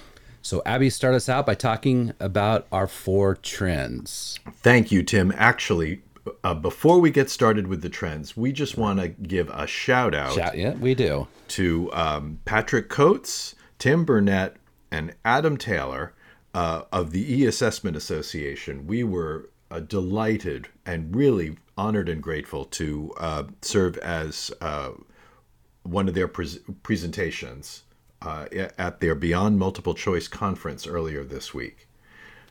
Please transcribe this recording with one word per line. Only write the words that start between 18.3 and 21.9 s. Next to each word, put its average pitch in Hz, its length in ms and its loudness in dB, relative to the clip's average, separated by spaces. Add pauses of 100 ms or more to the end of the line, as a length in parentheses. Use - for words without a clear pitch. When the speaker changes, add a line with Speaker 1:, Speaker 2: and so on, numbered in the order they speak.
Speaker 2:
We 113 180 -2
were, 82 460 -4 (220)
uh, 82 80 -8
delighted 95 880 -2 (180)
and 82 300 -6
really 101 420 2 (180)
honored 101 340 -2